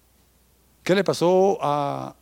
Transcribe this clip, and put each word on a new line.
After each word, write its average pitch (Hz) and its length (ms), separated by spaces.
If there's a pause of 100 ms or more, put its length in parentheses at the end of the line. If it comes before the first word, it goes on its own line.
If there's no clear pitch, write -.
(840)
¿Qué 175 120
le 196 100
pasó 185 560
a, 143 600